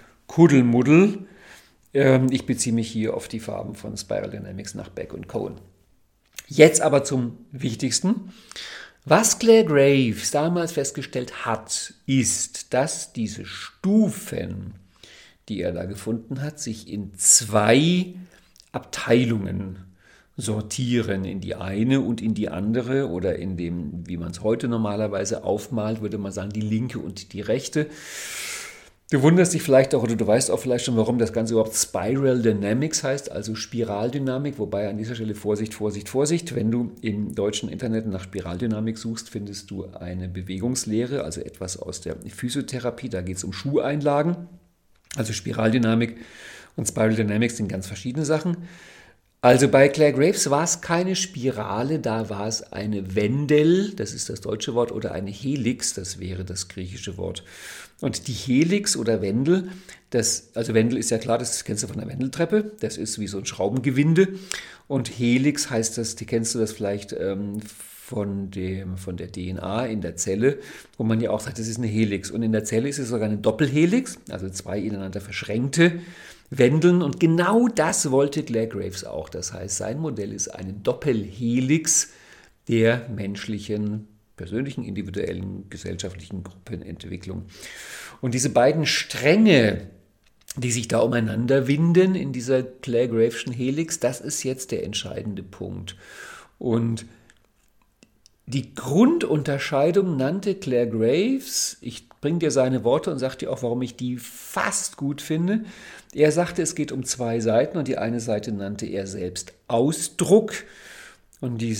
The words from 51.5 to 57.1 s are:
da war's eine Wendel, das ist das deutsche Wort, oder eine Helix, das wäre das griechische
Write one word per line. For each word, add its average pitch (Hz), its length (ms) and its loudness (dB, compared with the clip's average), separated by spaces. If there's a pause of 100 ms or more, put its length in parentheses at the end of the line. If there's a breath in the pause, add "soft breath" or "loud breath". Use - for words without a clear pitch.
da 113 320 -2
war's 107 420 -6
eine 98 440 -4
Wendel, 147 720 4
das 104 240 -8
ist - 160 -8
das - 100 -10
deutsche 107 340 -6
Wort, 117 180 0
oder - 200 -6
eine 98 200 -6
Helix, 131 640 -4
das - 260 -10
wäre 92 240 -8
das 90 240 -10
griechische 92 480 -10